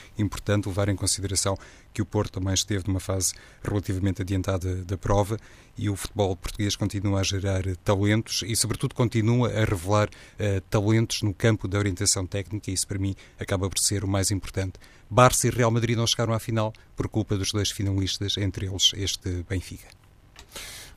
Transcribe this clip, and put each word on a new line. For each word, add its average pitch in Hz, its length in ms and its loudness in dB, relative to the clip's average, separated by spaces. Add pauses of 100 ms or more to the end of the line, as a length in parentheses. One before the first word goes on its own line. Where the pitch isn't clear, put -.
(180)
importante 104 520 0
levar 101 180 0
em 98 80 2
consideração 95 640 -2 (360)
que - 80 -2
o 104 40 0
Porto - 340 -2
também 95 140 0
esteve 92 340 -2
numa 92 140 0
fase 95 320 -2 (280)
relativamente 98 600 -2
adiantada 92 640 -2
da 92 120 -4
prova 104 400 2 (400)
e 104 120 -2
o 98 60 0
futebol 95 400 -2
português - 420 -2
continua 98 420 0
a 95 40 0
gerar, 95 440 0
eh, 92 160 -2
talentos 104 640 2
e, 110 80 -2
sobretudo, 113 400 -2
continua 117 540 4
a 107 160 2
revelar, 104 440 2 (300)
eh, 101 300 0
talentos 113 540 2
no 101 100 0
campo 110 340 2
da 95 100 -2
orientação 98 480 0
técnica 101 460 -6
e - 20 -4
isso, - 140 -4
para 104 100 -6
mim, 98 180 -2 (220)
acaba 95 320 -2
por - 100 -4
ser 98 260 0
o - 20 -2
mais 98 240 2
importante. 95 480 -4 (300)
Barça 123 380 6
e 113 40 4
Real 113 180 2
Madrid 117 260 2
não 113 120 0
chegaram 113 260 0
à 110 60 0
final 110 340 -2 (220)
por 113 120 -2
culpa 107 300 0
dos 95 140 -2
dois 104 180 0
finalistas, 98 680 -2
entre 98 280 -2
eles 95 300 2
este 90 520 -4
Benfica. - 400 -6 (1080)